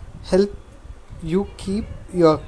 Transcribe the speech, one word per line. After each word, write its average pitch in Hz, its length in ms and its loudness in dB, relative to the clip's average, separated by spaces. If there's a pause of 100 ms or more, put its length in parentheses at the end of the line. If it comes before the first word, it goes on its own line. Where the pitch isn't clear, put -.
(340)
help 202 260 2 (720)
you 196 140 2 (180)
keep 208 240 -4 (360)
your 156 120 8 (100)